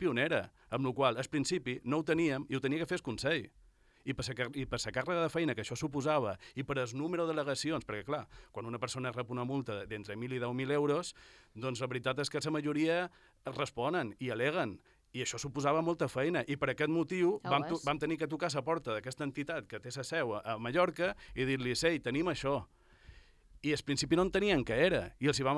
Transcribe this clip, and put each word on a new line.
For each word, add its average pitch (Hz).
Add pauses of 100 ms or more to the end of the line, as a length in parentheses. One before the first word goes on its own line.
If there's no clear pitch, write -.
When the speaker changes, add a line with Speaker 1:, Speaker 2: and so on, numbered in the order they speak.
Speaker 1:
pionera, 139 (240)
amb 127
la 123
qual 127
al 131
principi 143
no 143
ho 151
teníem 156
i -
ho 131
tenia 143
que 165
fer 180
el -
Consell. 127 (600)
I 135
per 120
sa 127
car-, 120
i 139
per 123
sa 110
càrrega 165
de 156
feina 165
que 110
això 120
suposava 139 (260)
i 135
per 139
el 127
número 165
de 160
delegacions, 143
perquè, 104
clar, 139 (260)
quan 107
una 117
persona 127
rep 117
una 123
multa 123 (100)
d'entre 104
mil 123
i 123
deu 120
mil 131
euros, 147 (400)
doncs 120
la 127
veritat 127
és 139
que 147
la 156
majoria 151 (480)
responen 135
i 127
aleguen. 123 (380)
I 127
això 120
suposava 143
molta 165
feina. 147
I 139
per 139
aquest 151
motiu 175
Speaker 2:
Ja -
ho 180
Speaker 1:
vam 170
to-, 170
Speaker 2:
és. -
Speaker 1:
vam 147
tenir 151
que 156
tocar 156
la 135
porta 160
d'aquesta 127
entitat 143
que 107
té -
la 135
seu 135
a, 104 (100)
a 110
Mallorca 170 (200)
i 131
dir-li, 127 (160)
"Ei, 165
tenim 143
això." 139 (1040)
I 147
al 139
principi 143
no 185
entenien 190
què 113
era, 170
i 131
els 131
hi 131
vam 143